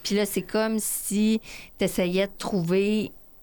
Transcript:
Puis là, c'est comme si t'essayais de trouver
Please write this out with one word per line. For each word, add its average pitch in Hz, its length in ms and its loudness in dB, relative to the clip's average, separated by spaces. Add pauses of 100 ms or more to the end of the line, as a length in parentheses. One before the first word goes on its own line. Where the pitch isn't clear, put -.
Puis - 140 -2
là, 208 100 4
c'est 196 160 -2
comme 220 360 0
si 214 640 0 (380)
t'essayais 185 480 2
de 196 120 -10
trouver 196 760 0 (300)